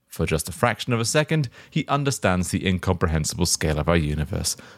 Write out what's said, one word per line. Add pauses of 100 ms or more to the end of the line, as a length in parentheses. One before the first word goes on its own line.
for
just
a
fraction
of
a
second, (180)
he
understands
the
incomprehensible
scale
of
our
universe. (220)